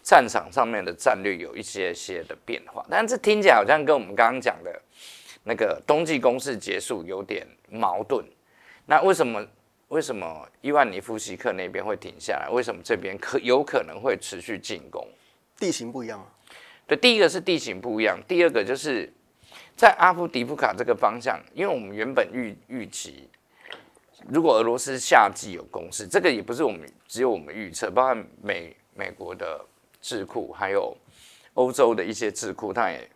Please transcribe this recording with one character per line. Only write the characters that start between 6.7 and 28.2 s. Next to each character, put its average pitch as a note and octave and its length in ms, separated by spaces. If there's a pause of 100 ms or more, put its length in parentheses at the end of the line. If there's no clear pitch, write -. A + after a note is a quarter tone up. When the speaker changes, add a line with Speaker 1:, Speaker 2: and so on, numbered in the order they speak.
Speaker 1:
束 G2 240
有 F#2 180
点 G2 240 (240)
矛 G#2 320
盾。 A2 220 (640)
那 C#3+ 140
为 F#3 140
什 D3+ 120
么， G#2+ 200 (420)
为 D#3 140
什 C3+ 120
么 E2 320 (140)
伊 C#3 120
万 C#3 200
尼 F#2+ 80
夫 A2 180
斯 G2 180
克 G2+ 180
那 F#2 160
边 F2+ 120
会 G2+ 140
停 F2+ 220
下 F#2+ 160
来？ C#2 160
为 B2 120
什 A2+ 120
么 F2+ 100
这 A#2 100
边 F#2+ 220
可-， B2+ 240
有 B2+ 240
可 C#3+ 200
能 D#2+ 140
会 A2 200
持 F2+ 240
续 G#2 160
进 F2 320
攻？ - 160 (520)
Speaker 2:
地 F#3 140
形 A#2+ 180
不 B2 140
一 - 20
样 G#2+ 120
啊。 F#2+ 100 (580)
Speaker 1:
对， - 120
第 B3 160
一 A3 40
个 G3 80
是 F3 140
地 F3 180
形 F#2+ 220
不 A2 180
一 A2 60
样， F#2+ 240
第 E3+ 140
二 E3+ 80
个 A2+ 120
就 A#2 140
是 B2+ 340 (640)
在 A3+ 240
阿 F3+ 140
夫 E3+ 160
迪 A#2+ 160
夫 C3 100
卡 A2 220
这 - 80
个 A#2+ 100
方 A2 240
向， A#2 220 (140)
因 F#3 120
为 F#3+ 80
我 B2+ 60
们 G2+ 160
原 A2+ 160
本 B2 180
预-， A2+ 240 (140)
预 A#2+ 200
期， C#2 420 (1000)
如 D3+ 140
果 D#3 120
俄 A2 80
罗 A#2 140
斯 C3 220
夏 A#2 360
季 G#2 180
有 E2 180
攻 F2 200
势， G#2 160
这 F#3 140
个 F3 100
也 A2 120
不 A#2 100
是 B2+ 100
我 C3+ 80
们， F2+ 100 (280)
只 A2+ 140
有 C3 80
我 G2+ 80
们 D2+ 160
预 G2+ 160
测， F#2+ 200
包 G#2+ 120
括 C3 120 (280)